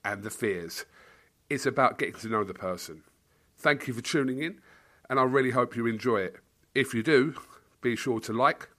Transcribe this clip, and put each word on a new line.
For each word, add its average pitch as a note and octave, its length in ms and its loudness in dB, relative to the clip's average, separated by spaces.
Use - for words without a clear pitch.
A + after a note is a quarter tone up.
and G2+ 180 -6
the G#2+ 80 -8
fears. F2+ 540 -4
It's C#3+ 160 -4
about C3 340 2
getting - 180 -4
to A2 120 -10
know G#2+ 160 0
the F#2 80 -6
person. F2 520 -8
Thank - 320 0
you B2 60 -6
for A#2 80 -8
tuning C3+ 400 0
in, E3+ 180 -8
and C3+ 100 2
I C3 40 6
really C3 280 4
hope B2 260 0
you A#2 100 0
enjoy A2+ 340 0
it. F2+ 160 -6
If C3+ 180 2
you A#2 100 0
do, D3 320 6
be A#2 160 0
sure A2+ 240 -2
to A2 140 -6
like, C3 340 0